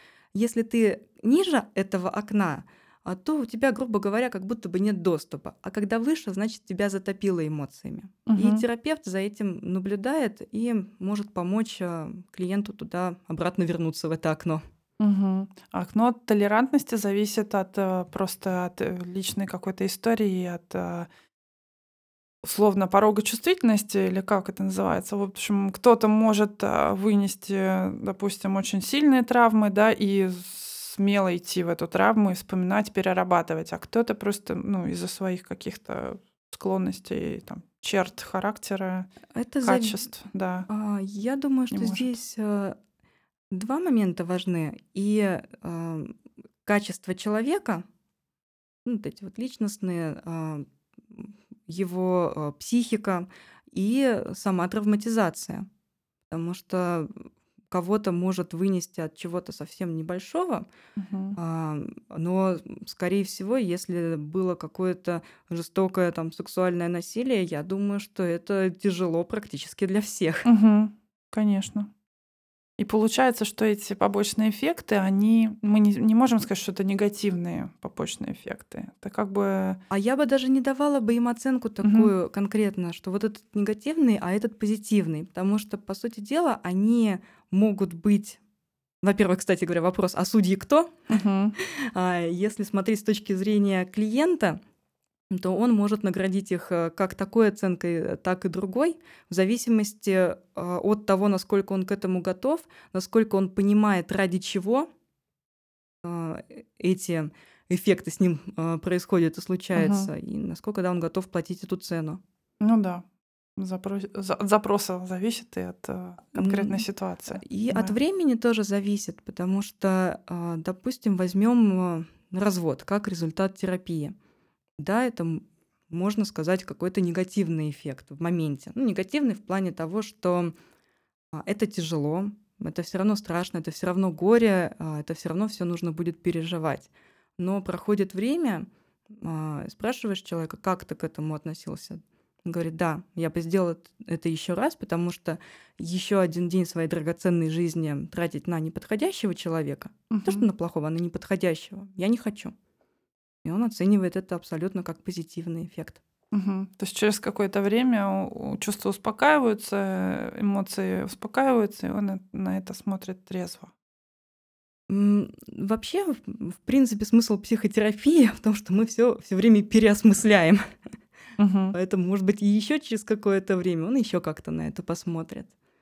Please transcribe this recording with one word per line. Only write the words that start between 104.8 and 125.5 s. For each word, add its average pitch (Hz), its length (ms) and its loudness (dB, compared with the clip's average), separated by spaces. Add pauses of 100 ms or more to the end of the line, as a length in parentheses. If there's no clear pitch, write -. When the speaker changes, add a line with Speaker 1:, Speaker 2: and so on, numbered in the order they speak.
Speaker 1:
э, 170 360 -6 (380)
эти 170 520 0 (380)
эффекты 180 420 2
с - 100 -12
ним, 175 200 2 (160)
э, 165 220 -2
происходят 175 580 0
и 185 40 -12
случаются, 190 760 0
Speaker 2:
Мгм. - 20 -8
Speaker 1:
и - 200 -8
насколько, 202 460 -6
да, 180 80 0
он 175 100 -2
готов 175 280 -4
платить 175 340 -6
эту 185 140 -4
цену. 165 460 -6 (380)
Speaker 2:
Ну 220 200 6
да. 180 220 -4 (640)
Запро-, 185 340 -6 (220)
за-, 190 140 -2
от 202 140 -2
запроса 202 560 0
зависит 185 520 -6
и - 40 -4
от, - 280 -10
э, 180 260 -10 (180)
конкретной 196 440 0
Speaker 1:
М, - 20 -2
Speaker 2:
ситуации, 190 640 -8
Speaker 1:
и 214 260 -4
от - 60 0
Speaker 2:
понимаю. 190 180 0
Speaker 1:
времени 302 420 2
тоже 226 280 2
зависит, 202 600 -2
потому 185 380 -2
что, 185 640 0
а, 170 300 -6
допустим, 185 600 -2
возьмем, 185 840 4
э, 165 40 -8 (260)
развод 180 520 0
как 208 240 -2
результат 190 500 -2
терапии. 180 560 -4 (640)
Да, 208 260 0
это, 233 180 -4
м, 165 240 -4 (420)